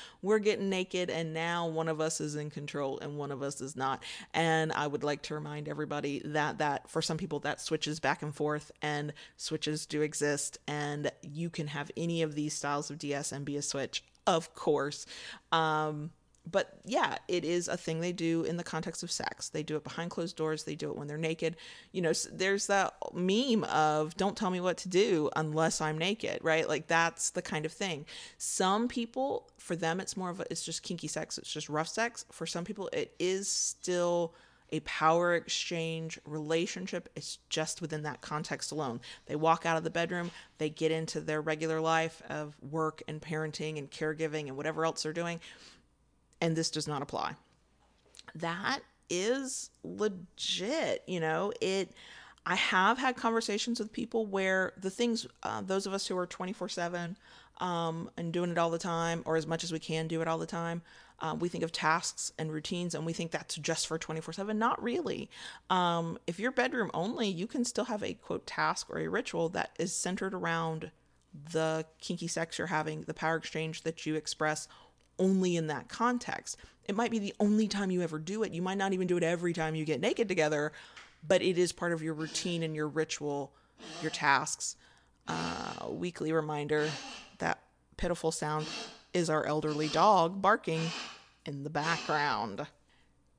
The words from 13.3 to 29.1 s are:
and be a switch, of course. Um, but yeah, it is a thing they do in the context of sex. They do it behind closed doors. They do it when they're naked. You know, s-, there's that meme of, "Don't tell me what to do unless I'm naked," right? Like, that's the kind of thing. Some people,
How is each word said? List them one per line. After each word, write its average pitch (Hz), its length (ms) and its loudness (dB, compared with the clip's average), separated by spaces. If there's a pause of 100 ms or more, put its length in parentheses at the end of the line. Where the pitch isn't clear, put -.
and 139 140 -6
be 143 100 -2
a 143 60 -2
switch, - 420 -4 (220)
of 165 280 2
course. 143 520 2 (440)
Um, 156 600 2 (400)
but - 360 0
yeah, 247 320 2 (100)
it 175 160 2
is 170 240 2
a - 80 0
thing 160 240 -2
they 175 120 0
do 165 320 2
in 170 120 0
the 170 80 -4
context 165 380 -4
of 170 80 -6
sex. - 400 -6
They 151 120 -2
do 151 140 -2
it 143 80 -4
behind 170 260 -6
closed 170 260 -4
doors. 156 280 -2
They 156 100 -6
do 151 140 -6
it - 80 -4
when 147 100 -6
they're 147 120 -6
naked. 165 360 0 (380)
You 190 80 -2
know, 165 100 4
s-, - 220 2
there's 196 360 2
that 196 260 4 (180)
meme 214 520 4
of, 156 520 4
"Don't 190 200 2
tell 202 140 2
me 185 80 0
what 180 200 2
to - 100 -6
do 185 480 6
unless 156 460 2
I'm 156 160 0
naked," 190 440 0
right? 160 240 4
Like, 151 220 0
that's 165 420 4
the 180 120 -2
kind 160 240 -2
of 156 60 -6
thing. 160 340 -4 (320)
Some 202 500 2
people, 254 720 -2